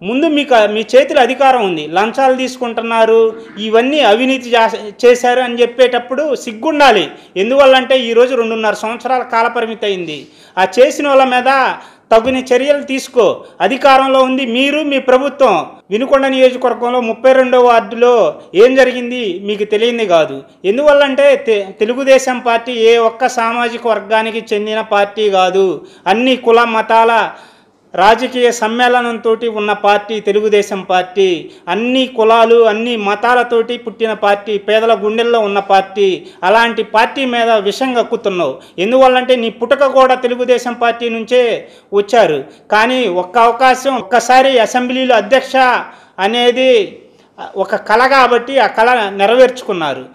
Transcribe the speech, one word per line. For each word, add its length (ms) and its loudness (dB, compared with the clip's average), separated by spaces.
ముందు 240 -2
మీకు, 460 2
మీ 140 -4
చేతిలో 260 4
అధికారం 440 2
ఉంది, 220 -4
లంచాలు 480 0
తీసుకుంటున్నారు, 1080 -2
ఇవన్నీ 400 0
అవినీతి 500 0
జా-, 420 0
చేశారు 340 2
అని 220 -2
చెప్పేటప్పుడు 720 -2
సిగ్గుండాలి. 760 0
ఎందువల్లంటే 600 2
ఈరోజు 360 0
రెండున్నర 380 -2
సంవత్సరాల 500 -6
కాలపరిమితి 600 -4
అయింది. 420 -8
ఆ 60 2
చేసిన 280 2
వాళ్ళ 160 2
మీద 540 0
తగిన 260 2
చర్యలు 460 0
తీసుకో. 640 -2
అధికారంలో 640 2
ఉంది 220 -2
మీరు, 380 -2
మీ 160 -2
ప్రభుత్వం. 720 0
వినుకొండ 380 0
నియోజకవర్గంలో 760 0
ముప్పై 320 0
రెండో 280 2
వార్డులో 800 2
ఏం 200 6
జరిగింది 640 -2
మీకు 240 -6
తెలియంది 420 -2
కాదు. 380 0
ఎందువల్లంటే 680 2
తె-, 360 -2
తెలుగుదేశం 680 0
పార్టీ 320 -2
ఏ 260 2
ఒక్క 300 0
సామాజిక 600 -4
వర్గానికి 680 -4
చెందిన 260 -4
పార్టీ 480 -2
కాదు. 580 0
అన్ని 280 2
కుల 280 2
మతాల 680 0
రాజకీయ 560 2
సమ్మేళనంతో 840 -2
ఉన్న 200 -2
పార్టీ 460 -2
తెలుగుదేశం 640 0
పార్టీ. 720 -2
అన్ని 400 -2
కులాలు, 560 4
అన్ని 320 -2
మతాలతోటి 800 -2
పుట్టిన 360 -6
పార్టీ, 440 -2
పేదల 460 0
గుండెల్లో 360 0
ఉన్న 200 -2
పార్టీ. 680 0
అలాంటి 400 2
పార్టీ 420 -2
మీద 240 -2
విషం 440 -2
కక్కుతున్నావు. 680 -4
ఎందువల్లంటే 560 2
నీ 140 -2
పుట్టుక 360 -2
కూడా 300 2
తెలుగుదేశం 580 -2
పార్టీ 360 -4
నుంచే 580 -2
వచ్చారు. 520 0
కానీ 360 0
ఒక్క 300 -4
అవకాశం, 580 2
ఒక్కసారి 640 2
అసెంబ్లీలో 560 0
అధ్యక్ష 400 0
అనేది 840 0
ఒక 200 -4
కళ 320 2
కాబట్టి 500 2
ఆ 100 4
కళ 420 0
నెరవేర్చుకున్నారు. 1040 0